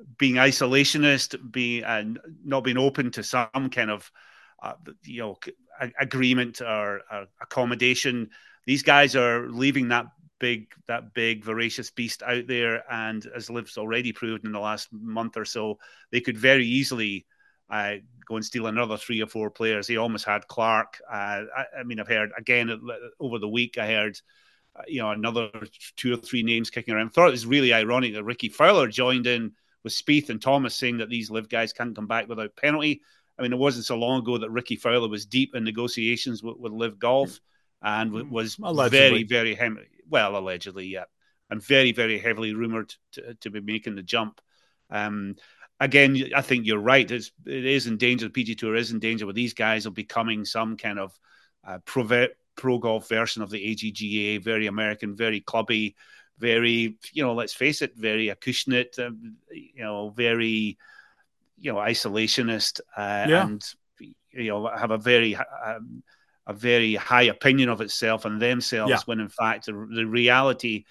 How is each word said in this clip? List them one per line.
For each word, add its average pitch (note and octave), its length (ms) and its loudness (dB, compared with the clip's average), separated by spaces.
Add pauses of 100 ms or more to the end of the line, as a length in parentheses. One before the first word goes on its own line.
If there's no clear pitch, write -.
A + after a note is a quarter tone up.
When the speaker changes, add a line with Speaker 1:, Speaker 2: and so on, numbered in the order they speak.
(180)
Speaker 1:
being B2+ 180 4
isolationist, C3+ 1160 4
being, A#2+ 320 -4
uh, G#2+ 60 -8
n-, A2 300 -4 (260)
not C3+ 180 -2
being B2 160 0
open C3 320 2
to G#2+ 140 -8
some B2+ 460 -2
kind A2+ 200 -2
of, G#2 200 -8 (520)
uh, G#2 120 -12 (280)
you A#2+ 180 -14
know, G#2+ 240 -8
c-, - 80 -12 (280)
a-, B2 200 -8
agreement B2+ 600 2
or, G#2 400 -2 (100)
or G2+ 160 -10 (160)
accommodation. B2 880 0 (360)
These C#3 180 0
guys C#3+ 320 8
are A#2+ 320 2
leaving C3 400 0
that A#2+ 180 0 (320)
big, A#2+ 300 -2 (180)
that A#2 260 -8
big A2+ 320 -2
voracious A2+ 460 -4
beast - 320 -8
out A#2+ 240 -4
there, A#2 440 -2
and A2 440 -6
as A2 160 -12
Liv's A#2 280 -10
already A2+ 340 -4
proved A2+ 320 -6
in G#2+ 80 -8
the G#2 80 -6
last G#2+ 320 -6
month A2+ 440 -8
or A2 80 -6
so, G#2+ 360 -6 (320)
they A#2+ 80 0
could A#2 180 -4
very C3 280 6
easily, A#2 600 -2 (420)
uh, G#2 260 -4 (340)
go A2+ 80 -6
and A2 80 -6
steal A2+ 240 -6
another A2 280 -2
three A2 240 -4
or G#2+ 60 -2
four G#2+ 240 -6
players. G#2+ 380 -2
They A#2 80 -2
almost A2 280 -2
had G#2 220 -2
Clark. A2 540 0 (100)
Uh, G#2 340 -6 (120)
I, C3 80 -4 (160)
I - 40 -12
mean, A#2+ 140 -8
I've G#2+ 100 -8
heard G#2+ 300 0
again, A#2+ 320 0
uh, A2+ 60 -6 (420)
over A#2+ 220 -6
the G#2+ 80 -4
week, A#2+ 280 -2
I A2 120 -2
heard, G#2+ 320 0 (560)
uh, - 100 -16
you C3+ 140 -6
know, A2 100 -2
another A2 400 -2 (460)
two B2 160 0
or A#2+ 40 2
three A#2+ 280 -2
names A2+ 260 0
kicking A#2 240 -6
around. A2 140 0
I - 20 -12
thought F3 180 8
it C3+ 40 6
was A#2 140 -6
really C3 260 6
ironic A2+ 420 2
that G#2+ 80 -8
Rickie A#2 260 -6
Fowler D#3 380 6
joined B2 400 0
in A#2 260 0 (300)
with A2 100 -8
Spieth D3 380 2
and A2 100 -6
Thomas C3+ 360 2
saying A#2+ 220 -2
that A2 100 -4
these A2+ 200 -6
Liv A2 200 -6
guys A2+ 240 -2
can't A#2+ 240 -8
come G#2+ 100 -6
back A2 220 -2
without A2 260 -8
penalty. D3+ 480 0 (340)
I B2+ 60 -6
mean, B2 100 0
it B2 60 0
wasn't B2+ 280 0
so A#2+ 100 -2
long B2 240 0
ago A#2+ 180 -2
that A2 120 -6
Rickie A#2+ 260 -4
Fowler A#2+ 320 2
was G#2 180 -8
deep C3 300 0
in A2+ 80 -2
negotiations A#2 800 -4
with, A2+ 140 -10
with A#2 160 -10
Liv A2 280 -6
Golf C3+ 400 0 (420)
and G#2+ 280 -2
w-, A2 140 -6
Speaker 2:
Mm, D3 60 -14
Speaker 1:
was A2+ 320 -4
Speaker 2:
allegedly. C#3 360 4
Speaker 1:
very, B2+ 260 8
very A2+ 320 0
hem-, A2+ 280 -4 (240)
well, G#2 280 2
allegedly, F#2 500 -8
yeah, F#2 180 -10 (460)
and G#2+ 100 -6
very, C3 300 6
very A2+ 280 0
heavily A2 360 -2
rumored A2+ 400 -4 (180)
to, A#2+ 220 -16
to A2 160 -12
be G#2 100 -10
making G#2 360 -6
the G2 80 -10
jump. A2 360 -2 (480)
Um, G#2 460 -4 (460)
again, C#3 320 8
y-, C3 240 0
I C#3 60 4
think B2 220 0
you're G#2+ 140 2
right. A#2+ 320 4
It's, A#2 220 -6 (120)
it C3 200 -6
is C3 240 0
in A2+ 80 -2
danger. A#2+ 300 2
The G2+ 40 -8
P B2 140 -2
G A2 80 -4
A - 20 -6
Tour A2 220 -2
is A2+ 160 -2
in A2 80 -4
danger A2 260 -2
with G2 100 -8
these A#2+ 180 -2
guys A2 320 0
of G2 80 -8
becoming A2 500 -4
some A2+ 320 -4
kind G#2 240 -8
of, G2 180 -12 (480)
uh, F#2 200 -12
pro-, B2 420 2 (280)
pro B2 220 0
golf A2+ 300 -2
version A2+ 320 0
of G2+ 80 -6
the G2+ 160 -8
A A2 100 -4
G A2 160 -6
G G#2 380 -4
A, G#2+ 100 -2
very A2 280 -2
American, G#2 500 -4
very A2 240 -2
clubby, G#2+ 560 -2 (420)
very, A#2 580 2 (160)
you D3+ 100 -4
know, B2 100 0
let's A#2 220 -4
face D3 260 0
it, C#3 160 -4
very A2 300 0
Acushnet, B2 720 -2
um, A2+ 380 -10 (140)
you C3+ 320 -18
know, G#2 280 -6
very, A2+ 640 2 (800)
you - 140 -6
know, G2+ 60 -2
isolationist, A2 1000 0 (160)
uh, G#2 320 -2
Speaker 2:
Yeah. F3 180 6
Speaker 1:
and, G#2 160 -6 (360)
you - 500 -10
know, G#2 180 -2
have A2+ 240 -4
a A2 80 0
very, A2+ 380 6
um, A#2 640 -8 (440)
a G#2 60 -8
very A2+ 420 2
high B2 300 6
opinion C3 440 4
of A2+ 120 -2
itself A2 440 -2
and G#2+ 160 -4
themselves, A#2+ 500 0
Speaker 2:
Yeah. A#2+ 140 2
Speaker 1:
when A2+ 160 -4
in G#2+ 80 -6
fact A2 380 -2
the, A2 60 -6 (220)
the A2+ 100 -2
reality A#2+ 880 4